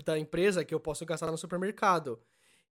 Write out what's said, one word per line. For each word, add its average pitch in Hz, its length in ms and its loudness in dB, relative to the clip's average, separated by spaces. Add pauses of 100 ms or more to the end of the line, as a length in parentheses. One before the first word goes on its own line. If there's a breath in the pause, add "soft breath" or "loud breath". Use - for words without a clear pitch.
da 160 140 0
empresa 165 460 2
que 160 100 -4
eu 156 60 -2
posso 156 240 -6
gastar 160 260 -4
no 160 80 -2
supermercado. 180 800 0 (520 soft breath)